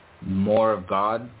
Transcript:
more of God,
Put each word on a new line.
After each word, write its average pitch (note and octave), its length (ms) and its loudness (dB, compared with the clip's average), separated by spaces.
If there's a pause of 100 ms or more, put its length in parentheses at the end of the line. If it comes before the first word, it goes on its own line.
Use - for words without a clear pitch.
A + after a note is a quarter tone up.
(220)
more G#2 500 2
of F#2 140 -4
God, G#2+ 420 -2 (120)